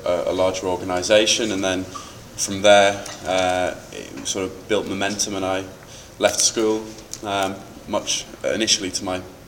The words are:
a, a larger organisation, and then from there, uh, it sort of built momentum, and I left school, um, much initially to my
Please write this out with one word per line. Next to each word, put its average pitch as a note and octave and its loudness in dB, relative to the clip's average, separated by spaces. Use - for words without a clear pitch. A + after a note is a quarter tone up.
a, E2+ 2
a - -2
larger F#2+ 0
organisation, F#2 2
and G2 0
then F#2 0
from G2 -4
there, G2+ 8
uh, F2+ 2
it - -12
sort F#2+ -2
of - -10
built G#2 0
momentum, G2+ -2
and F#2+ -2
I F#2+ -2
left G2+ 4
school, A2 2
um, G2 0
much - -2
initially F#2+ 0
to - -6
my F#2 -2